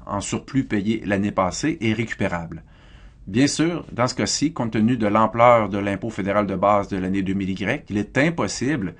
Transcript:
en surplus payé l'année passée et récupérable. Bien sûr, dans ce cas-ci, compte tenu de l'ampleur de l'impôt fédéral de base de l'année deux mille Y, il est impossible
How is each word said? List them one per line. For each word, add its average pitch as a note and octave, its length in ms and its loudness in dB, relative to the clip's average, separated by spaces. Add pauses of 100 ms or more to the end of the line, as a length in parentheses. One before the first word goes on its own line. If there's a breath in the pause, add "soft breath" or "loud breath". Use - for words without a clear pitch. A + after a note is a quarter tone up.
en G2+ 140 -4
surplus C3 420 -4
payé G#2 420 -2
l'année G2+ 260 0
passée F#2+ 500 -2
et A2 120 0
récupérable. F2 720 -4 (640 soft breath)
Bien A2+ 180 2
sûr, D3+ 460 -2
dans A#2+ 160 0
ce - 80 -6
cas-ci, C#3+ 380 -2
compte A#2 180 -4
tenu A#2 260 2
de A2 100 0
l'ampleur A2 640 6
de G2+ 80 -2
l'impôt G2+ 320 -2
fédéral G2+ 380 0
de F#2+ 80 -4
base G2+ 320 2
de G2 100 -4
l'année F#2 240 -2
deux F#2+ 140 -2
mille F#2+ 160 -2
Y, G#2 380 -4
il G2+ 80 -4
est G#2 200 -2
impossible C3 840 -2